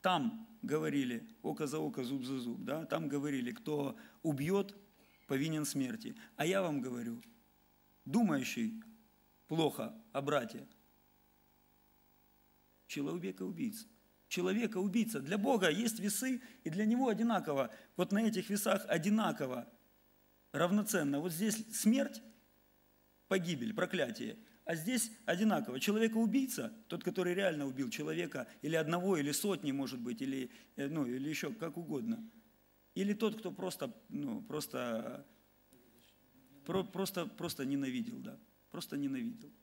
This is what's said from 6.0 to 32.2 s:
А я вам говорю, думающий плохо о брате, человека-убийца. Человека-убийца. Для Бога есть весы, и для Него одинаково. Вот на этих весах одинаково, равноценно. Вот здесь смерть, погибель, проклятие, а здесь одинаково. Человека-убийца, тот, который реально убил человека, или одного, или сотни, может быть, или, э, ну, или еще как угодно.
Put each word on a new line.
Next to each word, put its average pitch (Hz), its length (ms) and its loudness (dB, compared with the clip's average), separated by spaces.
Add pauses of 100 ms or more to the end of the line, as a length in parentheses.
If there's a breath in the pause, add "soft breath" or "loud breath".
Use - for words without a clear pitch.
А 147 100 0
я 190 160 2
вам 151 180 0
говорю, 120 400 -4 (840)
думающий 135 800 2 (680)
плохо 147 460 0 (180)
о 139 100 -2
брате, 139 440 0 (2250)
человека-убийца. 175 1000 -4 (420)
Человека-убийца. 208 920 0
Для 165 160 -2
Бога 202 340 4
есть 220 300 0
весы, 240 400 0 (240 loud breath)
и 160 60 -2
для 196 160 2
Него 247 220 4
одинаково. 180 640 2 (260 loud breath)
Вот 180 160 2
на 208 100 4
этих 220 280 2
весах 202 380 2
одинаково, 160 800 0 (840)
равноценно. 170 680 4
Вот 175 120 -2
здесь 202 380 0
смерть, - 520 4 (1080)
погибель, 160 460 0
проклятие, 123 640 -2 (260 loud breath)
а - 100 -2
здесь 214 360 0 (160)
одинаково. 175 540 2
Человека-убийца, 220 920 2 (160)
тот, - 160 -6
который 180 300 0
реально 170 320 2
убил 131 240 -2
человека, 151 560 -4 (160 loud breath)
или 151 120 0
одного, 170 440 2
или 143 140 2
сотни, 151 400 0
может 131 280 -2
быть, 120 220 -4
или, 135 280 -2 (260 loud breath)
э, 143 120 -2
ну, 151 160 0
или 131 240 -2
еще 151 240 -2
как - 240 -6
угодно. 139 480 -2 (680)